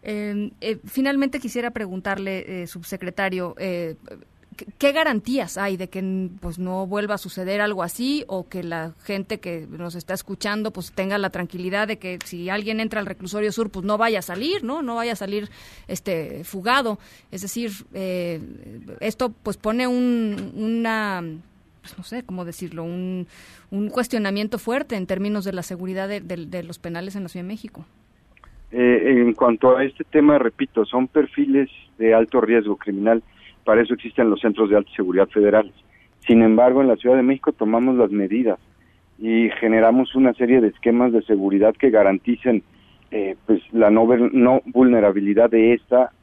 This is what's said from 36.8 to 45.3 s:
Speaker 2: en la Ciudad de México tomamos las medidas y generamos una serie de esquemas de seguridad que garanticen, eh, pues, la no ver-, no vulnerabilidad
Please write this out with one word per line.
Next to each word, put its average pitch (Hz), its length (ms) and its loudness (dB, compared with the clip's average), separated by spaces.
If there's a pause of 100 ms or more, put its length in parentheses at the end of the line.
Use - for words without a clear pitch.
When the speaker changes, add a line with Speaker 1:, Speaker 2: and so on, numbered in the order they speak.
Speaker 2:
en 131 60 4
la 113 80 4
Ciudad 123 180 4
de 131 80 4
México 135 300 2
tomamos 117 440 2
las 110 140 4
medidas 104 480 0 (600)
y 113 300 2 (100)
generamos 113 560 4
una 131 180 4
serie 123 260 4
de 107 80 4
esquemas 120 440 2
de 113 100 2
seguridad 98 520 2
que 135 160 4
garanticen, 107 720 2 (480)
eh, 98 240 -4 (100)
pues, 101 160 2 (100)
la 117 160 6
no 113 180 6
ver-, 120 280 4
no 127 300 4
vulnerabilidad 113 840 4